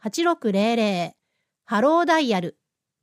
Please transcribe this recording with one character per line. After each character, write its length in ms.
八 220
六 280
零 240
零。 400
ハ 160
ロ 180
ー 60
ダ 120
イ 120
ヤ 120
ル。 160